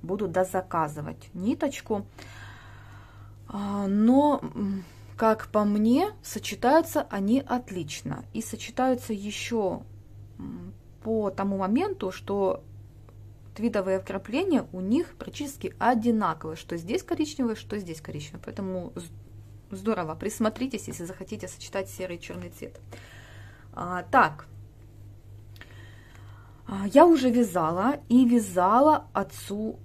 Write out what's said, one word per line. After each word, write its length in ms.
буду 240
дозаказывать 1040
ниточку. 720
А, 400
но, 560
м, 400
как 300
по 160
мне, 480
сочетаются 880
они 400
отлично. 760
И 80
сочетаются 720
еще, 680
м, 360
по 280
тому 260
моменту, 540
что 500
твидовые 440
вкрапления 720
у 80
них 380
практически 600
одинаковые. 760
Что 220
здесь 260
коричневый, 520
что 220
здесь 240
коричневый. 440
Поэтому 500
з-, 800
здорово. 400
Присмотритесь, 720
если 180
захотите 440
сочетать 400
серый 260
и 60
черный 280
цвет. 300
А, 360
так. 380
А, 280
я 120
уже 240
вязала 680
и 180
вязала 880
отцу 720